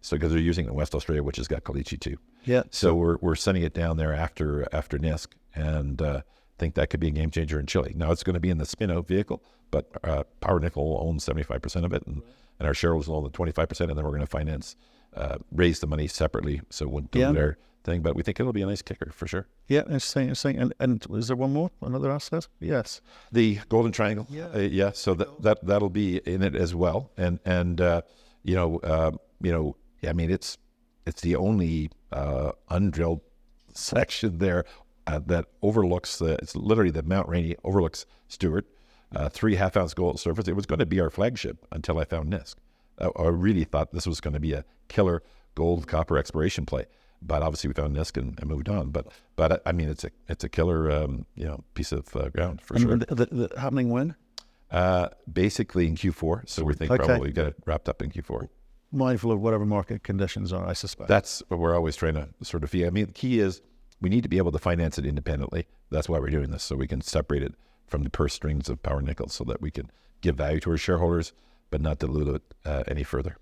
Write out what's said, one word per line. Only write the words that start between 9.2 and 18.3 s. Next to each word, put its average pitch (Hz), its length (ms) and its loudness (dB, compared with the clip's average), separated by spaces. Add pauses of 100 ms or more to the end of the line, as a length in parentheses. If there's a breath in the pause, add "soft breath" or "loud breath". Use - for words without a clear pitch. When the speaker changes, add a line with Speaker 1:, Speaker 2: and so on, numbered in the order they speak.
Speaker 1:
but, 73 200 -2 (140)
uh, 73 200 -2 (160)
Power 90 200 2
Nickel 76 280 0
will 78 200 -2
own 80 120 0
seventy-five 71 420 -4
percent 85 220 -2
of 90 80 -2
it, - 140 -4
and, 73 160 -8 (360 soft breath)
and 73 100 -2
our 69 60 2
shareholders 80 340 2
will 78 80 -2
own 76 80 -2
the 67 60 -6
twenty-five 80 380 0
percent, 85 220 -2
and 73 80 -4
then 76 60 -2
we're 76 80 -2
gonna 71 140 -2
finance, 76 500 -4 (380 soft breath)
uh, - 240 -6 (140)
raise 82 280 4
the 85 60 -2
money 76 200 0
separately, 73 640 -2
so - 160 -8
it 65 60 -4
won't 71 200 -6
go 123 100 2
Speaker 2:
Yeah. 131 120 4
Speaker 1:
their 73 260 2 (260 soft breath)
thing. 85 180 -2
But 82 120 2
we 85 80 -2
think - 160 -4